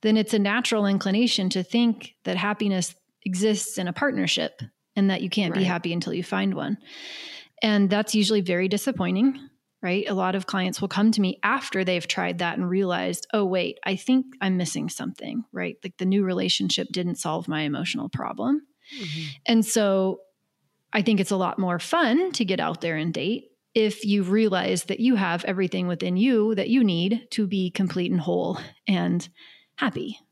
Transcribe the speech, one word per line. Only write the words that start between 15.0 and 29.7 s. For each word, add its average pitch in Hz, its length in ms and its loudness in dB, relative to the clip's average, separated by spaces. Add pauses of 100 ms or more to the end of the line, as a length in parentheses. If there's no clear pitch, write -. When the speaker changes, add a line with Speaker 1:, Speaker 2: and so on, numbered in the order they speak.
Speaker 1:
right? 180 320 -6
Like, 185 140 -12
the 185 80 -4
new 196 180 4
relationship 185 680 -2
didn't 175 260 -4
solve 170 340 -4
my 156 140 -2
emotional 147 440 -4
problem. 269 540 -4 (360)
Speaker 2:
Mm-hmm. 165 240 -8 (240)
Speaker 1:
And 226 200 4
so 196 560 2 (720)
I 214 80 2
think 202 180 4
it's 190 120 0
a 196 40 2
lot 190 240 -2
more 180 200 0
fun 330 520 2
to 247 140 0
get 185 160 0
out 160 180 -2
there 165 160 -2
and 156 180 -2
date 190 380 -4 (240)
if 214 300 2
you 202 180 2
realize 185 640 2
that - 160 -4
you 247 140 4
have 175 280 0
everything 185 440 -2
within 180 280 -2
you 220 400 2
that 196 140 -2
you 254 160 4
need 190 460 0
to 220 140 0
be 185 240 0
complete 180 400 -2
and 180 120 2
whole 175 380 -2 (280)
and 175 400 0 (480)